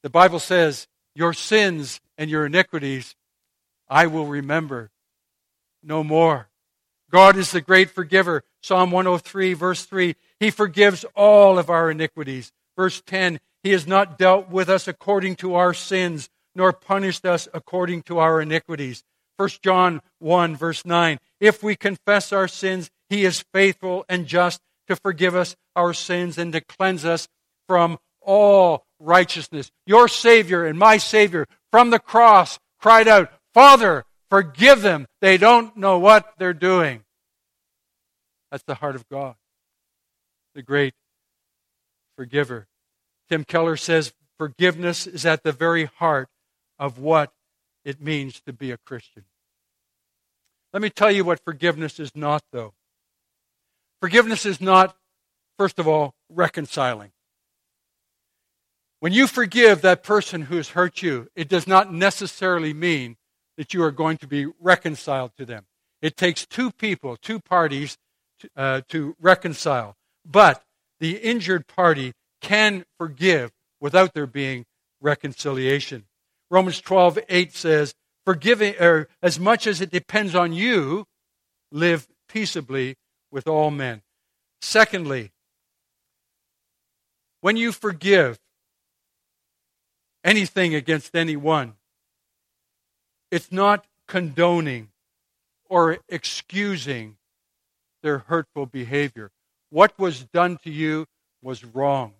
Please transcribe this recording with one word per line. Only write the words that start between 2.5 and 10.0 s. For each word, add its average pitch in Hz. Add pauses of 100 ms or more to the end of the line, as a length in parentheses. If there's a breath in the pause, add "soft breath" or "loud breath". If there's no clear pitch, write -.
I 156
will 156
remember 143 (920)
no 151
more." 156 (640)
God 190
is 185
the 180
great 185
forgiver. 175 (180)
Psalm 185
one 185
oh 180
three, 185
verse 175
three, 180 (240)